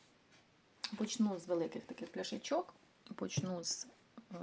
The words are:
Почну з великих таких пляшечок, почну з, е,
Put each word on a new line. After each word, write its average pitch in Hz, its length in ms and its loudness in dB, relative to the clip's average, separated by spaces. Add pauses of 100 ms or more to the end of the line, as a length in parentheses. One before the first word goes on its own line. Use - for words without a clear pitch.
(960)
Почну 214 400 4
з 165 100 -6
великих 170 360 2
таких - 280 -8
пляшечок, 214 640 0 (420)
почну 185 480 -2
з, - 240 0 (460)
е, 170 100 -8